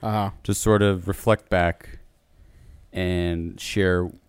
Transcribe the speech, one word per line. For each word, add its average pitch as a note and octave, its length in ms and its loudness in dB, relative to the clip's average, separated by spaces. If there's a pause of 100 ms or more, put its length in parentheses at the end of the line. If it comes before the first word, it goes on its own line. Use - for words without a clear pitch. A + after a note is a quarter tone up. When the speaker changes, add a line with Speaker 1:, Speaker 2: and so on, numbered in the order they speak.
Speaker 1:
Uh-huh. G#2+ 280 -2 (140)
Speaker 2:
To G#2 100 -2
sort G#2+ 280 2
of F#2+ 260 2
reflect - 420 0
back F2 480 -2 (920)
and F2 680 -2
share F2+ 500 0 (180)